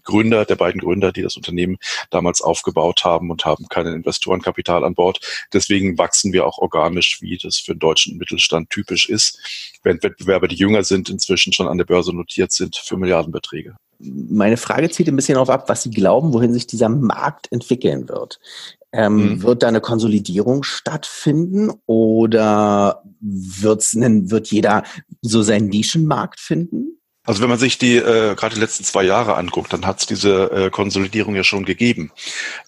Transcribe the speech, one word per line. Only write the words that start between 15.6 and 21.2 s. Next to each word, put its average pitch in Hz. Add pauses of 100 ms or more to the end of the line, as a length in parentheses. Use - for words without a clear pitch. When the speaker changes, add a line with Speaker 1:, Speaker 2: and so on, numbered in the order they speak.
Speaker 2:
was 120
Sie 123
glauben, 110
wohin 117
sich 123
dieser 113
Markt 131
entwickeln 85
wird. - (540)
Ähm, 107
Speaker 1:
Mhm. 104
Speaker 2:
wird 120
da 123
eine 113
Konsolidierung 107
stattfinden 165 (140)